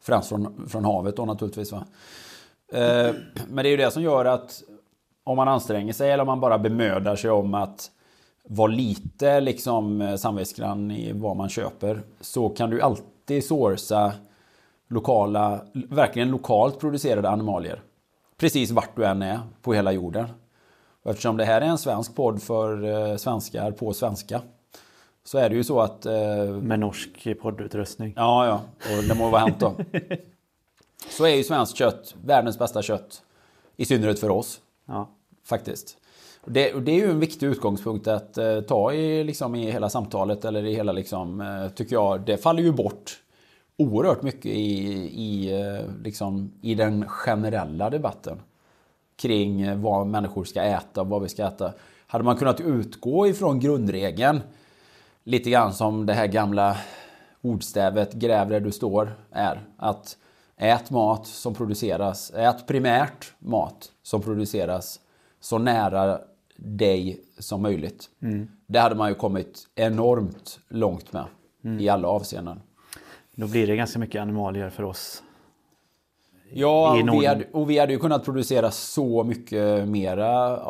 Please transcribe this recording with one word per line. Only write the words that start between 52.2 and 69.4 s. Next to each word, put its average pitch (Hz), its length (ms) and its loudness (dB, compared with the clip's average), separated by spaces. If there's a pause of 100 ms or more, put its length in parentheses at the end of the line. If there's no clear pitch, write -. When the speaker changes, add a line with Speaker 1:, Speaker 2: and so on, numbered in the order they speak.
Speaker 1:
man 123 120 4
kunnat 131 240 2
utgå 147 640 0
ifrån 185 340 2
grundregeln, 117 800 2 (840)
lite 120 260 0
grann 117 240 6
som 107 320 0
det 104 60 4
här 107 140 2
gamla 101 500 2 (680)
ordstävet 104 680 0
"gräv 110 360 2
där 104 120 2
du 104 120 -2
står" 107 400 0 (180)
är, 101 300 -2 (160)
att - 400 -6 (400)
ät 117 340 2
mat 110 360 2
som - 280 -8
produceras, 101 760 -2
ät 117 360 2
primärt 131 720 0
mat - 540 -4 (100)
som - 180 -2
produceras 101 800 -2 (400)
så - 180 -2
nära 98 600 2 (380)
dig 95 640 0 (180)
som 98 240 -6
möjligt. 90 480 -4 (120)
Speaker 2:
Mm. 107 260 -4 (180)
Speaker 1:
Det 107 120 2
hade 117 160 6
man 107 140 0
ju 98 60 0
kommit 98 600 -4